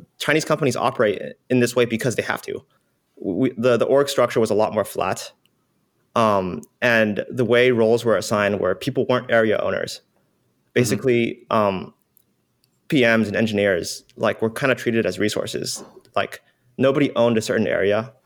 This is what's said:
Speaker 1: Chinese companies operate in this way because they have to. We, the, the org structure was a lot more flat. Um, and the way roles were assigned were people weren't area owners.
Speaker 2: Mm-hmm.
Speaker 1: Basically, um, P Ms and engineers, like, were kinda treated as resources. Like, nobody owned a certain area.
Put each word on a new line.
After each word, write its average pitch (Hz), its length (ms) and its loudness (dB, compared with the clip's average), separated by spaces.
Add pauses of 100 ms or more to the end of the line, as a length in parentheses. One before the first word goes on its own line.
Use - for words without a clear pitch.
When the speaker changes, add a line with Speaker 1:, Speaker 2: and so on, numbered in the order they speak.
(180)
Speaker 1:
Chinese 151 260 0
companies 143 300 0
operate 117 460 0 (300)
in 127 100 4
this 120 160 0
way 123 80 4
because 117 320 -2
they - 60 -2
have - 200 -4
to. - 220 -10 (520)
We, 107 400 -2
the, 117 200 2
the 113 100 0
org 139 220 2
structure 120 320 0
was 110 100 2
a 104 40 0
lot 104 180 2
more 101 120 -2
flat. - 480 -6 (800)
Um, 101 480 0 (180)
and 110 480 2
the 123 160 -4
way 123 280 4
roles 113 300 2
were 110 140 2
assigned 101 420 0
were 95 160 -2
people 127 320 -4
weren't 123 240 0
area 113 280 2
owners. - 380 -4
Speaker 2:
Mm-hmm. - 760 -20
Speaker 1:
Basically, 120 760 0
um, 98 420 0 (960)
P 139 140 2
Ms 113 260 4
and 95 80 -6
engineers, 101 680 0 (120)
like, 113 240 -2
were 113 100 0
kinda 117 240 -2
treated 117 300 0
as - 140 -4
resources. - 640 -4 (300)
Like, - 280 -6 (360)
nobody 135 380 2
owned 117 200 4
a 110 60 2
certain 104 240 -2
area. 104 480 0 (120)